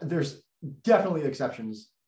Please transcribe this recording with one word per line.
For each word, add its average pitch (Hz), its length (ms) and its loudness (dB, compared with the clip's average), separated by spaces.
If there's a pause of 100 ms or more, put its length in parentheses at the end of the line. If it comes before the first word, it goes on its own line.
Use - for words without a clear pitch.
there's 165 420 -4 (400)
definitely 185 400 4
exceptions 117 680 -6 (180)